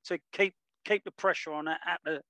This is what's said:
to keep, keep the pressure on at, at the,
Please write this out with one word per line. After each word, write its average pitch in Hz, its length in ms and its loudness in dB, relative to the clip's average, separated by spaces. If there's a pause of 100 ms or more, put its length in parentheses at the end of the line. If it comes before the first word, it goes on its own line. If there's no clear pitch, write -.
to 175 140 -2 (140)
keep, 196 220 2 (300)
keep 208 200 2
the 190 80 -10
pressure 170 420 0
on 156 140 -2
at, 160 180 -2
at 175 180 -2
the, 151 240 -2